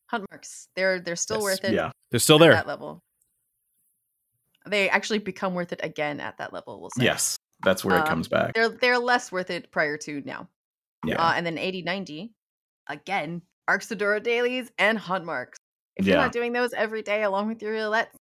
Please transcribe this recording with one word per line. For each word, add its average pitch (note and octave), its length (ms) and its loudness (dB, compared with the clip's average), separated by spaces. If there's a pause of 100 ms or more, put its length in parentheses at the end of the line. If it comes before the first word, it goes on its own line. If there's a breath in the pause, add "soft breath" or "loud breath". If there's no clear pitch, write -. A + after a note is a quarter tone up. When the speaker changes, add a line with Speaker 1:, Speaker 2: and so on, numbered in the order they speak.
Speaker 1:
hunt G#3 240 -4
marks. - 440 -18
They're, F#3 240 2
they're F3 160 -4
still A3 220 -2
Speaker 2:
Yes. G#3+ 60 0
Speaker 1:
worth F#3+ 220 0
it. F#3+ 80 2
Speaker 3:
Yeah. E2 180 0 (180)
Speaker 2:
they're A#2+ 100 2
still D3+ 180 2
Speaker 1:
at - 20 6
Speaker 2:
there. D#3+ 140 10
Speaker 1:
that D3 140 2
level. D3 340 -10 (1600)
They F#3+ 240 2
actually G#3 300 0
become F#3+ 340 -6
worth F3 200 -4
it - 100 -12
again D3 360 -4
at - 180 -10
that - 160 -10
level, F#2+ 280 -14
we'll F2 100 -14
say. B2+ 120 0
Speaker 3:
Yes. - 340 0 (260)
That's F#2+ 220 4
where F#2 120 4
it - 40 4
Speaker 1:
Um, - 60 2
Speaker 3:
comes D#2+ 200 0
back. - 260 2
Speaker 1:
they're, A3+ 160 2
they're B3 300 2
less A#3+ 320 0
worth F3+ 180 -4
it F3 220 -6
prior D3+ 280 0
to D3 260 -8
now. C3 220 -10 (580)
Speaker 3:
Yeah. - 160 0
Speaker 1:
Uh, E3 140 4
and E3+ 100 -2
then E3 120 -4
eighty F#3 240 -4
ninety, F3+ 500 -8 (560)
again, E3+ 540 -6 (260)
Arc G3 140 2
Sedura G#3 420 0
dailies A#3+ 540 0
and G#3+ 200 4
hunt F3+ 280 -4
marks. C#3 320 -6 (400)
If G3 80 0
you're F#3+ 100 6
Speaker 3:
Yeah. - 80 6
Speaker 1:
not A3+ 80 0
doing A#3+ 220 -2
those A#3+ 200 0
every A3 280 -2
day G#3 220 0
along G3+ 260 0
with A3+ 120 -6
your G#3+ 120 -4
roulette, A3 360 0 (220)